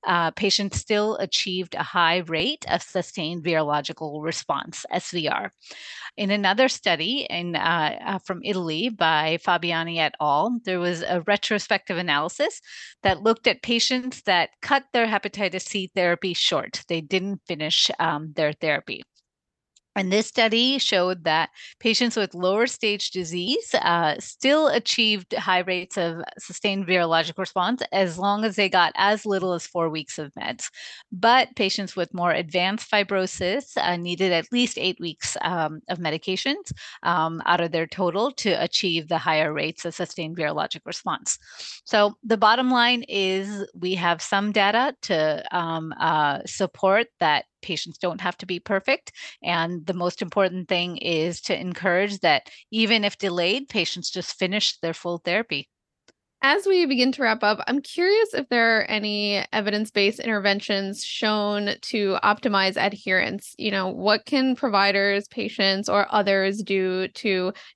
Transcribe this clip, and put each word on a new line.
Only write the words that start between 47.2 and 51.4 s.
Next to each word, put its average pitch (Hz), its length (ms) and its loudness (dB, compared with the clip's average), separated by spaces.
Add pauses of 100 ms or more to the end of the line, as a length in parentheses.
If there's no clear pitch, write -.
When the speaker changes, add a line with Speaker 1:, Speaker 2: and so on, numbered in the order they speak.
Speaker 1:
patients 165 360 -8
don't 185 240 -4
have 180 160 -2
to 185 80 -14
be 180 120 -4
perfect. 208 540 -2 (300)
And 170 420 -2
the 185 80 -2
most 175 300 -2
important 185 440 0
thing 175 300 -2
is 165 460 -2